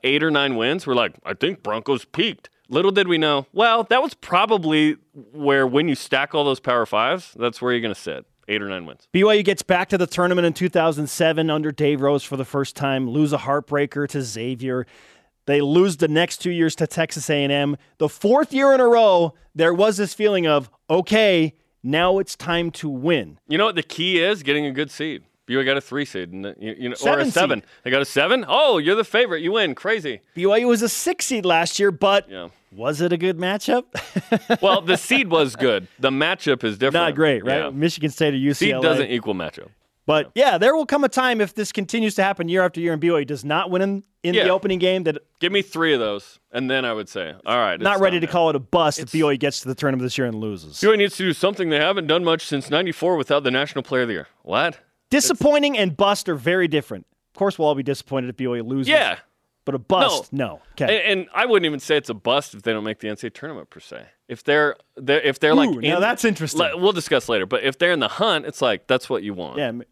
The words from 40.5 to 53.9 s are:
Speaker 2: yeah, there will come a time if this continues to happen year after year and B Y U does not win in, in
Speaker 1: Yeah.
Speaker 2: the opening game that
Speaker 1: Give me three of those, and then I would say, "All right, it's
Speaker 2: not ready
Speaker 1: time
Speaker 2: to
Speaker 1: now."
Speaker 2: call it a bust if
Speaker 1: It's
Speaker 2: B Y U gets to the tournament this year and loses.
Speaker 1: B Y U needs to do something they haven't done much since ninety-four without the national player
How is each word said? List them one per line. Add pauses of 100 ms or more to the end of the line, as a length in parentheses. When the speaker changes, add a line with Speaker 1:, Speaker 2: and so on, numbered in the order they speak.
Speaker 2:
yeah,
there
will
come
a
time
if
this
continues
to
happen
year
after
year
and
B
Y
U
does
not
win
in, (200)
in
Speaker 1:
Yeah.
Speaker 2:
the
opening
game
that (220)
Speaker 1:
Give
me
three
of
those, (140)
and
then
I
would
say, (120)
"All
right,
it's
Speaker 2:
not
ready
Speaker 1:
time
Speaker 2:
to
Speaker 1:
now."
Speaker 2:
call
it
a
bust
if
Speaker 1:
It's
Speaker 2:
B
Y
U
gets
to
the
tournament
this
year
and
loses.
Speaker 1:
B
Y
U
needs
to
do
something
they
haven't
done
much
since
ninety-four
without
the
national
player